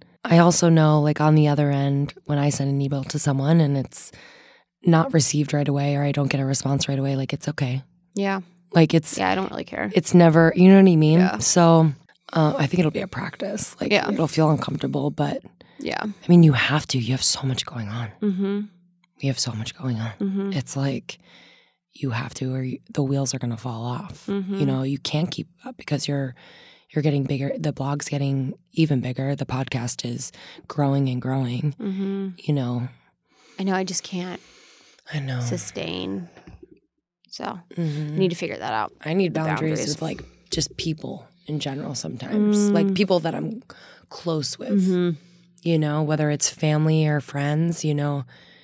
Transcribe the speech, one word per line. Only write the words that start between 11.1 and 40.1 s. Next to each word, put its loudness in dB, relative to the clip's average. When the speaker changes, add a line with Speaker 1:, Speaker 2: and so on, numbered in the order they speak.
Speaker 2:
Yeah. 2
Speaker 1:
So, 6
uh, 2
I 2
think 0
it'll 2
be -6
a -6
practice. -8
Like, -2
Speaker 2:
Yeah. 0
Speaker 1:
it'll 0
feel 2
uncomfortable, -2
but -4
Speaker 2:
Yeah. -6
Speaker 1:
I -10
mean, 8
you 8
have -2
to. -2
You -4
have -4
so -2
much -4
going -10
on. -8
Speaker 2:
Mm-hmm. -2
Speaker 1:
We -2
have -2
so -4
much -8
going -6
on. -6
Speaker 2:
Mm-hmm. -4
Speaker 1:
It's -6
like, -6
you -6
have -6
to, -6
or -6
you, -8
the 0
wheels 0
are -6
gonna -4
fall -8
off. -10
Speaker 2:
Mm-hmm. -4
Speaker 1:
You 0
know, 0
you -4
can't -4
keep -10
up -14
because -6
you're, -4
you're -2
getting 2
bigger. -4
The -4
blog's -6
getting -2
even 2
bigger. -4
The -6
podcast -6
is -8
growing 0
and -4
growing. -2
Speaker 2:
Mm-hmm. -6
Speaker 1:
You -2
know. -4
Speaker 2:
I -4
know. 0
I -2
just -6
can't -10
Speaker 1:
I -4
know. -6
Speaker 2:
sustain. -8
So -10
Speaker 1:
Mm-hmm. -4
Speaker 2:
I -2
need 4
to -6
figure -8
that -6
out. -4
Speaker 1:
I -4
need 0
Speaker 2:
The -2
Speaker 1:
boundaries -2
Speaker 2:
boundaries. -2
Speaker 1:
with, -4
like, -6